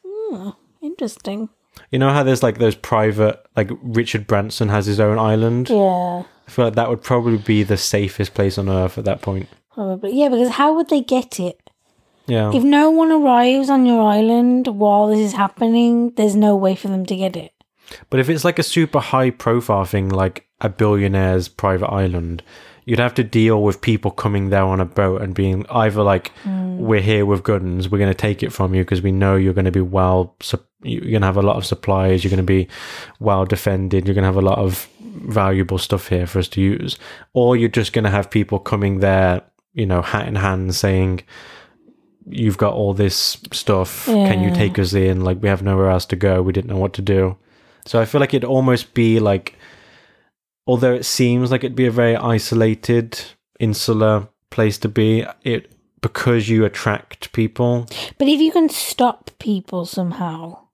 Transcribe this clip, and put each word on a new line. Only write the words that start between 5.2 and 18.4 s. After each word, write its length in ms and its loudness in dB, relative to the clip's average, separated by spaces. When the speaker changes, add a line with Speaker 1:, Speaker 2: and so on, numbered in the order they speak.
Speaker 1:
Yeah. 540 0
Speaker 2:
I 20 -20
feel 140 0
like 100 0
that 140 0
would 140 -4
probably 340 0
be 280 0
the 120 0
safest 560 -2
place 240 0
on 140 -2
Earth 260 0
at 80 -10
that 160 -2
point. 260 -6
Speaker 1:
Probably. 440 -6
Yeah, 120 4
because 220 2
how 220 -2
would 140 -2
they 140 0
get 360 -4
it? 220 -8
Speaker 2:
Yeah. 280 0
Speaker 1:
If 80 2
no 260 4
one 240 4
arrives 560 4
on 160 4
your 160 4
island 680 2
while 420 2
this 120 2
is 140 0
happening, 840 2
there's 180 2
no 220 4
way 180 2
for 140 -6
them 160 -2
to 100 -6
get 220 -4
it. 160 -14
Speaker 2:
But 100 0
if 120 0
it's, 160 0